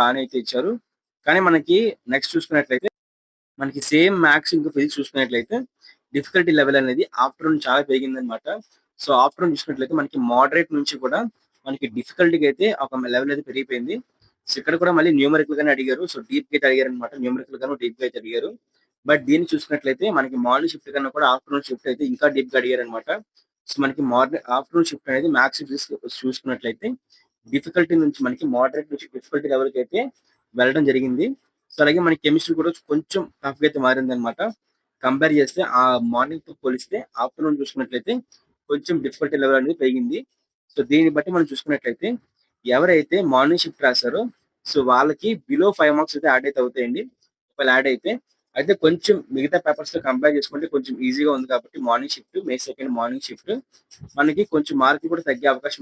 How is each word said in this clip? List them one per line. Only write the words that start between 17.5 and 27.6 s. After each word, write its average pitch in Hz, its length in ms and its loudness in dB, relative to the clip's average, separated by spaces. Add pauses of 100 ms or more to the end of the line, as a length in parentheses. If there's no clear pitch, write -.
గాను 139 200 -6
డీప్ 120 180 -6
గా 127 80 -4
అయితే 117 140 -10
అడిగారు. 117 280 -6 (560)
But 147 140 4 (100)
దీన్ని 165 220 2
చూసుకున్నట్లయితే 143 520 -2 (140)
మనకి 131 280 -2
మార్నింగ్ 147 280 0
షిఫ్ట్ 143 220 -18
కన్నా 135 200 -4
కూడా 147 160 2
ఆఫ్టర్‌నూన్ 139 380 -4
షిఫ్ట్ 127 220 -8
అయితే 147 200 -4
ఇంకా 147 240 2
డీప్ 127 180 -2
గా 131 80 4
అడిగారు 123 240 0
అనమాట. 113 220 -10 (600)
So - 60 -10 (120)
మనకి 135 260 -2
మార్నింగ్, 131 320 0 (140)
ఆఫ్టర్‌నూన్ 165 340 0
షిఫ్ట్ 139 220 -12
అనేది 156 240 0
మ్యాథ్స్ 135 260 0
ఫిజిక్స్ 139 240 -8 (320)
చూసుకున్నట్లయితే 127 640 -6 (640)
డిఫికల్టీ 165 560 0